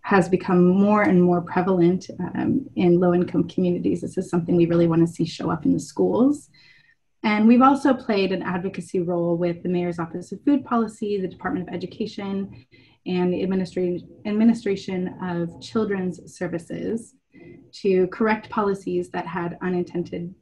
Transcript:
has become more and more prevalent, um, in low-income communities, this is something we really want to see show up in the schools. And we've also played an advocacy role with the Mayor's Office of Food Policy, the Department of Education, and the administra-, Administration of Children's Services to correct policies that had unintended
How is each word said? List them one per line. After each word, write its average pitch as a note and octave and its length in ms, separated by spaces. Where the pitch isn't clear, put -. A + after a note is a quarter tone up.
has F3+ 280
become F3+ 380
more G#3 340
and F#3 220
more F3 180
prevalent, F3+ 720
um, - 280
in F3 240
low-income F3 480
communities, F3+ 540
this E3 180
is F3+ 100
something F3 260
we E3+ 120
really E3+ 180
want E3 160
to E3 100
see E3 140
show - 240
up E3+ 160
in F3 80
the D#3+ 60
schools. G#3+ 720
And G#3+ 240
we've A#3+ 160
also C4+ 280
played G3 400
an F3+ 120
advocacy F#3 560
role E3+ 360
with F3 280
the F3+ 60
Mayor's F3 280
Office E3+ 340
of G3 120
Food C#4+ 200
Policy, G#3+ 560
the F#3 80
Department F3+ 400
of F3+ 60
Education, G3 960
and F3+ 260
the F3 80
administra-, F3+ 640
Administration G3 960
of E3+ 360
Children's F#3+ 760
Services E3+ 800
to F#3 380
correct A3 420
policies G3 580
that F3 160
had E3+ 380
unintended F3+ 800